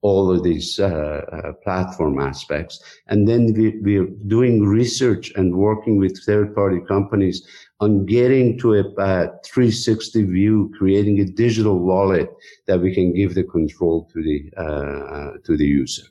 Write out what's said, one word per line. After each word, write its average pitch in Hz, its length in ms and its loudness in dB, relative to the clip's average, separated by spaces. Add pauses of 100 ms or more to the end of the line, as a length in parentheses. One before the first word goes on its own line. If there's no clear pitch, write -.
all 98 300 2
of 87 100 0
these, 85 380 -2
uh, 76 400 -4 (120)
uh, 80 200 -10 (100)
platform 90 560 -4
aspects. 69 640 -8 (240)
And 104 220 2
then 117 280 2
we, 110 260 2
we're 98 260 0 (180)
doing 110 380 2
research 113 720 0
and 92 180 0
working 107 420 0
with 95 300 0
third-party 104 640 0
companies 98 580 0 (320)
on 104 260 2
getting 123 540 2
to 113 160 2
a, 98 260 0
uh, 92 280 0 (160)
three 123 260 2
sixty 110 520 -2
view, 101 540 2
creating 101 440 2
a 101 40 2
digital 107 540 0
wallet 92 500 2 (380)
that 90 140 2
we 92 120 0
can 90 220 0
give 92 200 0
the 92 100 0
control 82 680 -2
to 82 100 -8
the, 76 340 -6
uh, 95 60 -8
uh, 73 680 -8 (140)
to 80 120 0
the 73 100 0
user 69 440 -2